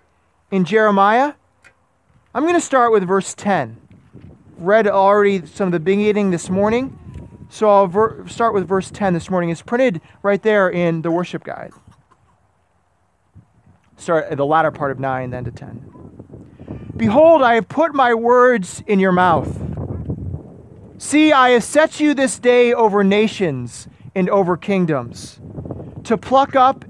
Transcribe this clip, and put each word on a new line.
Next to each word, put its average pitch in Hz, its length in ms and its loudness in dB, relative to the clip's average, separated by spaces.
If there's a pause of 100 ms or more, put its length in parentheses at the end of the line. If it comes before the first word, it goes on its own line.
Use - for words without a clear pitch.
(520)
in 190 140 0
Jeremiah? 214 680 2 (1000)
I'm 277 100 -2
gonna 349 140 2
start 240 320 2
with 196 160 2
verse 190 260 -2
ten. 143 440 -4 (800)
Read 202 300 2
already 196 580 2
some - 220 -6
of 175 40 -2
the 170 80 -2
beginning 202 520 0
this 170 180 -6
morning, 220 500 -2 (500)
so 214 200 0
I'll 196 180 6
ver-, 190 400 -2
start 226 260 -2
with 185 140 -2
verse 190 240 -2
ten 190 220 -2
this 165 160 -4
morning. 175 200 -2
It's 165 120 -6
printed 240 400 -2 (200)
right 202 200 0
there 208 280 2
in 170 320 -2
the 165 100 -4
worship 175 320 -4
guide. - 280 -14 (2250)
Start 160 340 -2
at 147 80 -6
the 139 80 0
latter 156 260 2
part 143 200 -6
of 127 80 -10
nine, 131 300 -6
then 123 160 -10
to 120 60 -10
ten. 120 380 -18 (1040)
"Behold, 285 460 6
I 233 140 4
have 226 140 -2
put 302 260 -2
my 247 180 4
words 240 720 2
in 196 140 0
your 190 120 2
mouth. 180 480 2 (1400)
See, 302 340 2
I 254 200 4
have 240 120 4
set 311 360 0
you 294 140 2
this 262 260 -2
day 247 340 4
over 208 300 2
nations 190 840 -2 (280)
and 185 140 -2
over 185 260 0
kingdoms, 156 840 -4 (640)
to 220 140 -2
pluck 269 380 0
up 262 340 0